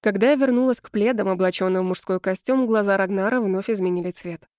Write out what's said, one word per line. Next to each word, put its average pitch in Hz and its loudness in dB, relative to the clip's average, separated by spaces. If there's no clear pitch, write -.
Когда 208 2
я 302 4
вернулась 254 2
к - -20
пледам, 208 0
облаченным 185 0
в 185 -2
мужской 185 -4
костюм, 254 0
глаза 208 2
Рагнара 196 0
вновь 196 -2
изменили 180 -2
цвет. - -14